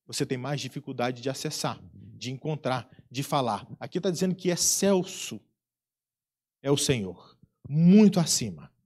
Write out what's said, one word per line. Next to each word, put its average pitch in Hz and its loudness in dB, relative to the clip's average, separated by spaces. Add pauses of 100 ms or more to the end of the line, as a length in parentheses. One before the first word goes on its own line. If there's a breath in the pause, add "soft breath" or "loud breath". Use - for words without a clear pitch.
você 127 -4
tem 131 -6
mais 135 -6
dificuldade 123 -6
de 127 -6
acessar, 131 -8 (100)
de 110 -14
encontrar, 131 -6 (220 soft breath)
de 131 -6
falar. 120 -2 (140)
Aqui - -8
tá 190 -2
dizendo 180 -2
que 185 -6
excelso 180 0 (1200)
é 139 -2
o 143 2
Senhor, 110 -4 (320)
muito 180 8
acima, 110 -4 (160)